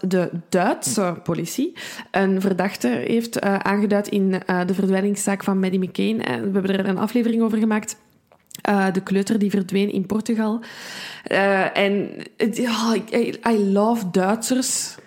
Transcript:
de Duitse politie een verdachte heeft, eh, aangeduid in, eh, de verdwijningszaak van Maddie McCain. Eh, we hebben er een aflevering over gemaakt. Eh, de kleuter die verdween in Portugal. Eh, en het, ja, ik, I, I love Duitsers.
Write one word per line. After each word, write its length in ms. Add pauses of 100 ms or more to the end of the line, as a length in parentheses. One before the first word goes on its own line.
de 240 (180)
Duitse 760
politie 500 (380)
een 300
verdachte 480
heeft, 500
eh, 200
aangeduid 500
in, 380
eh, 200
de 80
verdwijningszaak 680
van 140
Maddie 220
McCain. 440
Eh, 100
we 180
hebben 260
er 100
een 100
aflevering 440
over 160
gemaakt. 380 (680)
Eh, 300
de 100
kleuter 360
die 120
verdween 420
in 140
Portugal. 540 (640)
Eh, 540
en 300 (280)
het, 200
ja, 380
ik, 220
I, 180 (180)
I 60 (140)
love 380
Duitsers. 960